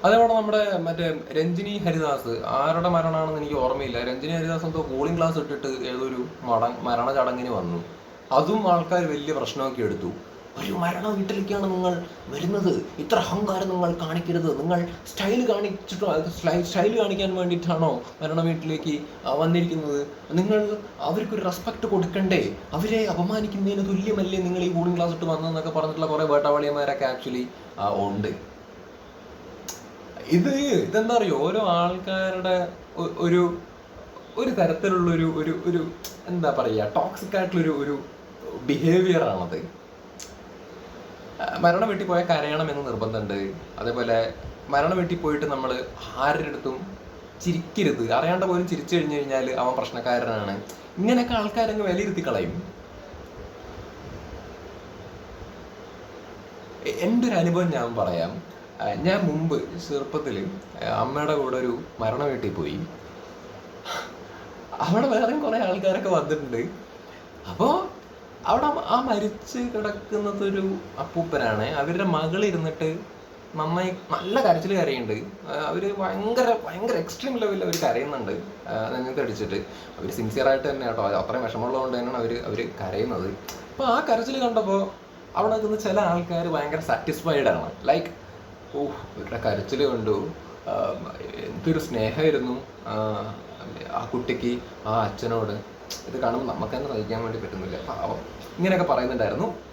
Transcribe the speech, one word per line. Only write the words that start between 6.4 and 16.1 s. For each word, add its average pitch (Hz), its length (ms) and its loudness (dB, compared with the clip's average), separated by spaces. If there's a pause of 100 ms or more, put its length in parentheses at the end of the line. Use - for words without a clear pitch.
മട-, 120 420 2
മരണ 123 300 2
ചടങ്ങിന് 127 360 2
വന്നു. 87 340 -2 (480)
അതും 180 420 6
ആൾക്കാർ 170 300 4
വലിയ 147 300 -2
പ്രശ്നമാക്കി 135 480 -2
എടുത്തു. 92 300 0 (460)
ഒരു 196 160 -4
മരണ 180 340 0
വീട്ടിലേക്കാണ് 196 560 0
നിങ്ങൾ 180 400 2 (240)
വരുന്നത്, 175 580 2 (120)
ഇത്ര 226 180 0
അഹങ്കാരം 190 540 0
നിങ്ങൾ 180 240 2
കാണിക്കരുത്, 165 680 0
നിങ്ങൾ 170 260 2 (200)
സ്റ്റൈൽ 220 460 2
കാണിച്ചിട്ടോ, 196 520 -2
അത് 160 260 2 (100)